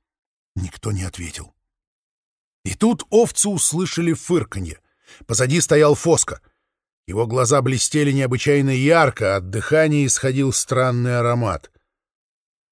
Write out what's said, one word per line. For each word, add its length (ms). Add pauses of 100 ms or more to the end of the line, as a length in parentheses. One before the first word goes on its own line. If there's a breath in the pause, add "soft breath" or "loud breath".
(560)
Никто 360
не 120
ответил. 500 (1080)
И 100
тут 360
овцы 400
услышали 640
фырканье. 680 (460 soft breath)
Позади 340
стоял 340
Фоско. 460 (640)
Его 220
глаза 340
блестели 500
необычайно 580
ярко, 680
от 140
дыхания 560
исходил 480
странный 640
аромат. 520 (1000)